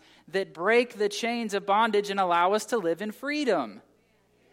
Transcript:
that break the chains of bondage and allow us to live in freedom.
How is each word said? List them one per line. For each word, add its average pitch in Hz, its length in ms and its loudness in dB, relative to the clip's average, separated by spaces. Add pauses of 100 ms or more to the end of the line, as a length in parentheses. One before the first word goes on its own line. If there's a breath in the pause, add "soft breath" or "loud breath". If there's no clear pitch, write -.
(280 loud breath)
that 175 260 -4
break 220 440 2
the 208 100 0
chains 226 460 -4
of 202 120 -2
bondage 208 440 2
and 196 100 -2
allow 175 320 4
us 214 140 0
to 240 120 -2
live 170 240 -2
in 214 80 -6
freedom. 208 680 -2 (720 soft breath)